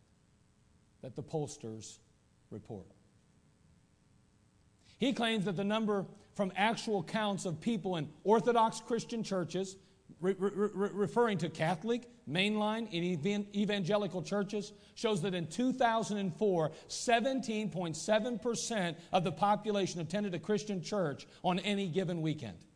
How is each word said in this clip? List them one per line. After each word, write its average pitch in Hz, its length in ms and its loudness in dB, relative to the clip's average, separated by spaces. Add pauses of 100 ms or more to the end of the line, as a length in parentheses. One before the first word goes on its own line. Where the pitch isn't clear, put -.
(1000)
that 127 140 -12
the 147 80 -8
pollsters 113 760 -8 (500)
report. 101 380 -12 (2000)
He 247 160 2
claims 226 320 0
that 190 100 0
the 196 80 0
number 208 420 2 (280)
from 190 220 -2
actual 208 480 0
counts 208 420 -2
of 165 160 -4
people 190 360 0
in 151 120 -2 (140)
Orthodox 226 580 4
Christian 226 420 -2
churches, 185 540 -2 (420)
re-, 190 180 0
re-, 196 360 0
re-, 190 200 0
referring 208 460 2
to 165 100 -2
Catholic, 185 600 -2 (200)
mainline, 214 560 0
and 208 80 -8
even 180 520 0 (100)
evangelical 202 640 2
churches, 202 520 -2 (220)
shows 214 260 2
that 190 120 0
in 170 140 -2
two 254 240 0
thousand 226 460 2
and 196 180 -2
four, 175 360 2 (160)
seventeen 226 840 0
point 165 260 -4
seven 220 440 0
percent 202 580 -2 (160)
of 185 100 6
the 185 80 0
population 202 720 2
attended 196 320 -2
a 165 60 -4
Christian 208 420 -2
church 165 460 -2 (160)
on 180 160 2
any 202 280 0
given 170 340 0
weekend. 123 360 -4 (180)